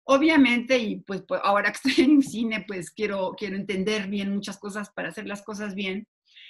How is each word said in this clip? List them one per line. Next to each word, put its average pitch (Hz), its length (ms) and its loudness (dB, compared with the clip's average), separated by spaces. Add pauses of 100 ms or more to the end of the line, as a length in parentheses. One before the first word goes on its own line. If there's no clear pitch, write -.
Obviamente, 262 720 4
y 208 240 -4
pues, 190 260 -8
pues, 185 160 -2
ahora 202 280 2
que - 180 -2
estoy 262 160 4
en 294 120 8
el 269 60 6
cine, 220 440 -4
pues 180 240 -8
quiero, 196 460 -2
quiero 196 180 -6
entender 196 520 -2
bien 196 260 -2
muchas 202 260 -6
cosas 202 340 -10
para 175 160 -8
hacer 202 180 -12
las 202 160 -10
cosas 208 320 -8
bien. 196 320 -6 (420)